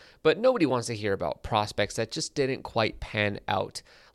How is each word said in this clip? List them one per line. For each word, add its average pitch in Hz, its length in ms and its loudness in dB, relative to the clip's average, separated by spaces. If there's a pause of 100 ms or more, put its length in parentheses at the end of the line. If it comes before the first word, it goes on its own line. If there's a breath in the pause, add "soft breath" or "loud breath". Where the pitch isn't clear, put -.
(240 soft breath)
but 156 160 6
nobody 240 260 4
wants 123 220 0
to 120 80 -4
hear 104 180 0
about 87 300 -4
prospects 104 520 0
that 113 160 -2
just - 240 -6
didn't 131 280 -2
quite - 360 -2
pan 104 480 -2
out. 101 340 -2 (340 soft breath)